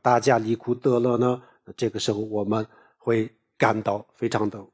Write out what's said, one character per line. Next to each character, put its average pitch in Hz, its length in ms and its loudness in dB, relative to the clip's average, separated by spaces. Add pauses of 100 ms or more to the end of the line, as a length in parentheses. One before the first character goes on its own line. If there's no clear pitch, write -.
大 123 180 4
家 123 180 4
离 113 180 -2
苦 123 180 -4
得 123 260 0
乐 120 180 2
呢？ 123 240 0 (340)
这 117 140 -2
个 107 100 -8
时 - 120 -2
候 104 80 -4
我 107 240 -4
们 107 220 -2 (320)
会 113 340 0 (260)
感 110 240 2
到 101 240 -4 (100)
非 117 140 -4
常 107 200 0
的 101 240 -12